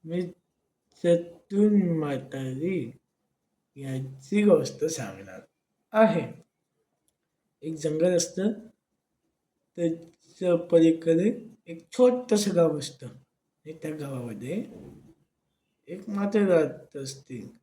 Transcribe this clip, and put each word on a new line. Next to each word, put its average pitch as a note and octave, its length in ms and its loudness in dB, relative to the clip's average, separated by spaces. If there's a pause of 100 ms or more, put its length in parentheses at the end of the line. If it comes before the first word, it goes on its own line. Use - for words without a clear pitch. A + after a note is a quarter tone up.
मी F3 180 -6 (800)
चतुर G3 680 2 (260)
म्हातारी C#3 800 -6 (960)
याची C3+ 680 -4
गोष्ट D#3 420 2
सांगणार G2 560 -10 (520)
आहे. G3+ 300 4 (1400)
एक D#3+ 120 -8
जंगल D#3+ 420 0
असतं, F#3+ 360 -2 (1300)
त्याच्या E3+ 760 -2 (160)
पलीकडे E3 600 6 (360)
एक E3+ 160 -16 (100)
छोटंसं B3 640 2
गाव D#3 220 2
असतं - 280 -12
आणि - 680 -20
त्या D#3 180 -12
गावामध्ये C3+ 720 -10 (1300)
एक F#3+ 220 -14
म्हातारी G3+ 360 0
राहत D#3 500 0
असते. C3 440 -14 (220)